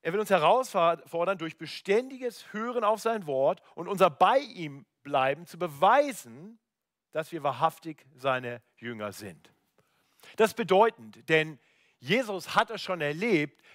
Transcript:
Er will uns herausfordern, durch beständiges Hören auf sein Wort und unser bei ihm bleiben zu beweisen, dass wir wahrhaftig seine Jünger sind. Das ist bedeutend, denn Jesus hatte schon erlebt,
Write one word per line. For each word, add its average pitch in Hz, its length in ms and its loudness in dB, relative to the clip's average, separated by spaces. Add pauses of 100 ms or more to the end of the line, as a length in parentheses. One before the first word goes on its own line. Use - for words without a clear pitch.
Er 165 120 -6
will 202 80 -2
uns 202 100 -4
herausfordern, 175 1080 2
durch 160 180 -8
beständiges 240 960 -4
Hören 226 320 -4
auf 214 160 2
sein 220 260 -4
Wort 143 360 0 (120)
und 175 140 -10
unser 185 220 4
bei 190 280 4
ihm 165 460 -10 (180)
bleiben 143 440 0
zu - 120 -20
beweisen, 180 1000 0 (540)
dass 156 200 -6
wir 160 100 -10
wahrhaftig 147 720 -4
seine 127 480 -4 (140)
Jünger 110 360 -8
sind. 92 400 -18 (840)
Das 214 140 4
ist - 60 -16
bedeutend, 185 720 2
denn 156 300 2 (420)
Jesus 196 540 -4
hatte 220 240 0
schon 180 220 -6
erlebt, 151 600 -2 (120)